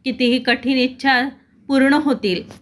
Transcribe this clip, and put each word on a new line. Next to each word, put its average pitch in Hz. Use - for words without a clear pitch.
कितीही 247
कठीण 254
इच्छा 254
पूर्ण 269
होतील, 269